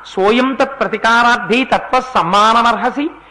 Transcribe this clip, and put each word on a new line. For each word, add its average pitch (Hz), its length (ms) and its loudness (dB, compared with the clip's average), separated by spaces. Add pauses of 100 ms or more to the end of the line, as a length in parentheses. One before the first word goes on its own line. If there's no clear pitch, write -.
సోయం 240 480 0
తత్ 269 260 -4
ప్రతికారార్థి 240 840 0
తత్వ 240 360 0
సమ్మానమర్హసి." 226 1080 0 (200)